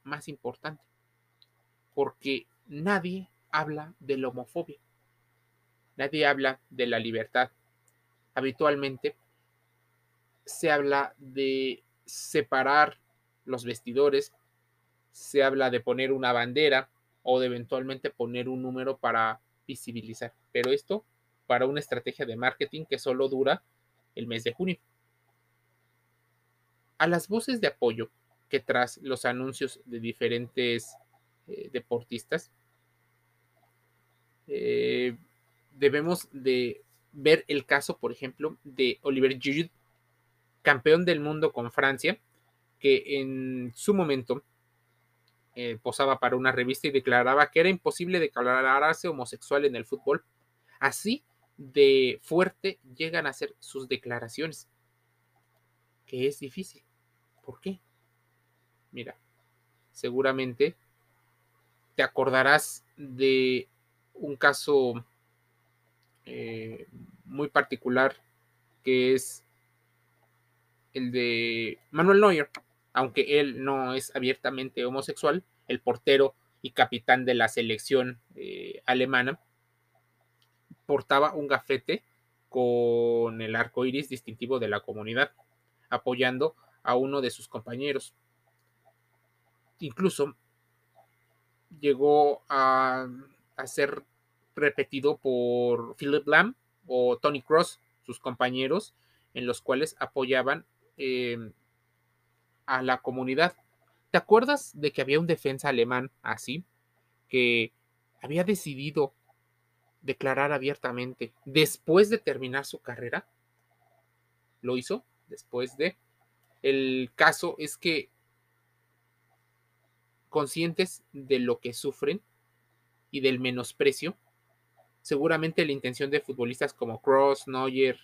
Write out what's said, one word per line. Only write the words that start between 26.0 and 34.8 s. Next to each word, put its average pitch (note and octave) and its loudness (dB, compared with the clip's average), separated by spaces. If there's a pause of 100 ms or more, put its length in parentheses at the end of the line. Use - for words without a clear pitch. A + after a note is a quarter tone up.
A D#3 2
las E3+ 0
voces A3+ -4
de F3 4
apoyo - -2 (400)
que C3+ 0
tras B2 -2
los C3 -6
anuncios B2+ -4
de A#2 -10
diferentes, A#2+ -4 (520)
eh, - -14
deportistas, A#2+ -6 (2000)
eh, B2 -2 (540)